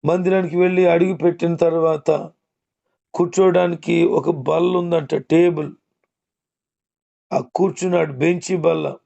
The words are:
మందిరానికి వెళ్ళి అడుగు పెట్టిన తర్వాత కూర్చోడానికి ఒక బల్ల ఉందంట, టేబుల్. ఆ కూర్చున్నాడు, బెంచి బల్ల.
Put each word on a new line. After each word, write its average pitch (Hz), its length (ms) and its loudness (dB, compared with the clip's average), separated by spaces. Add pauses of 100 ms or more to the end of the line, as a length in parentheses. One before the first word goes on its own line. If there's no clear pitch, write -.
మందిరానికి 180 520 0
వెళ్ళి 180 300 2
అడుగు 175 280 2
పెట్టిన 170 420 -2
తర్వాత 160 720 0 (840)
కూర్చోడానికి 175 920 0
ఒక - 260 0
బల్ల 160 460 -2
ఉందంట, 170 380 -2
టేబుల్. 160 580 0 (1600)
ఆ - 60 -2 (160)
కూర్చున్నాడు, 175 580 0
బెంచి 170 440 -2
బల్ల. 160 500 -2